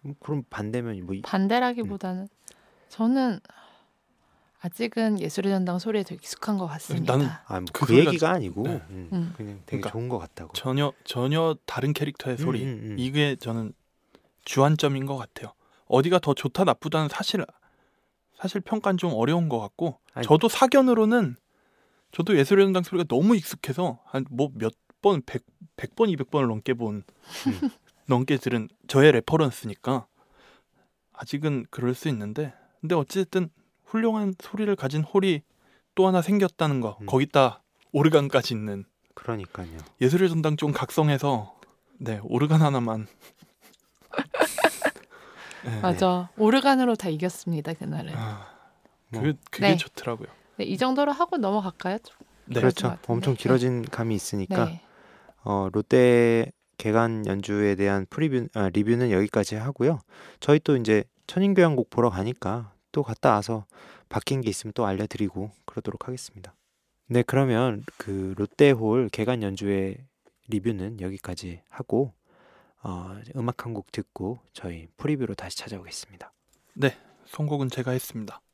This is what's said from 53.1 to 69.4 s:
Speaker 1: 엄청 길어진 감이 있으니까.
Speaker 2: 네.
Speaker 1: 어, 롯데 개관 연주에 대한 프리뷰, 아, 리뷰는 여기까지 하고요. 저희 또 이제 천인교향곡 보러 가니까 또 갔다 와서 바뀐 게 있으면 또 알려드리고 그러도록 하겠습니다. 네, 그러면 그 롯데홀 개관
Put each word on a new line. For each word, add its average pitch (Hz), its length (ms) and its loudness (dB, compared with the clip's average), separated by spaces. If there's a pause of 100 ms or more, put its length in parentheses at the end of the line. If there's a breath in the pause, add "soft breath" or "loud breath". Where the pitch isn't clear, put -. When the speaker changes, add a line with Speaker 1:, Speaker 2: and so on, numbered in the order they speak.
Speaker 1:
엄청 120 220 0
길어진 123 500 2
감이 113 300 -4
있으니까. 104 520 -2
Speaker 2:
네. 165 140 -10 (640 soft breath)
Speaker 1:
어, 98 280 -2
롯데 117 800 4 (280)
개관 110 480 0
연주에 101 480 0
대한 98 360 0
프리뷰, 135 440 -2
아, 101 180 0
리뷰는 117 380 0
여기까지 104 460 0
하고요. 135 440 -2 (400 loud breath)
저희 151 200 4
또 147 160 2
이제 107 280 2 (220)
천인교향곡 180 640 2
보러 120 200 2
가니까 104 600 -6 (200)
또 147 100 -2
갔다 120 320 2
와서 104 320 -2 (420 loud breath)
바뀐 131 320 -2
게 113 100 -2
있으면 104 240 -8
또 117 120 0
알려드리고 101 640 -4 (160)
그러도록 - 400 -10
하겠습니다. - 480 -14 (520)
네, 120 160 2
그러면 127 600 2 (120)
그 95 400 -6
롯데홀 113 720 2
개관 113 320 -2